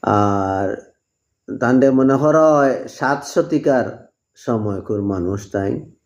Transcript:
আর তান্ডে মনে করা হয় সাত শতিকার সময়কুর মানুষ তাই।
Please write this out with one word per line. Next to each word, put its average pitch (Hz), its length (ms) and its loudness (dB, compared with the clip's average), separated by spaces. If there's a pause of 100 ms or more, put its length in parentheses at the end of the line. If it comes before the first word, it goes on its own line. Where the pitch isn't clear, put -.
আর 98 720 0 (840)
তান্ডে 127 320 4
মনে 131 260 4
করা 151 360 4
হয় 139 340 0
সাত 139 380 -4
শতিকার 151 880 -2 (220)
সময়কুর 104 680 -4
মানুষ 98 500 -4
তাই। 101 400 -4 (140)